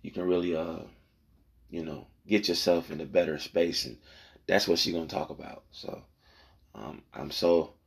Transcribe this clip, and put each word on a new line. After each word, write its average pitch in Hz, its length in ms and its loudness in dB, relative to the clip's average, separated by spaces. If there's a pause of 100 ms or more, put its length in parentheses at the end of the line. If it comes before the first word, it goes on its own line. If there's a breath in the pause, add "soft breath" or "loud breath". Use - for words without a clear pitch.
you - 80 -12
can 90 140 -6
really, 87 320 2
uh, 82 280 -6 (840)
you 85 140 -8
know, 78 240 -10 (180)
get 101 220 2
yourself 87 420 2
in 78 120 -8
a 78 40 -8
better 78 320 2
space. 85 460 0
And 62 140 -10 (500 loud breath)
that's 98 220 4
what 85 100 4
she - 140 0
gonna 82 140 -4
talk - 220 -6
about. - 420 -14
So, - 340 -12 (680 soft breath)
um, 55 280 -12 (120)
I'm 73 160 -8
so 85 440 4 (140)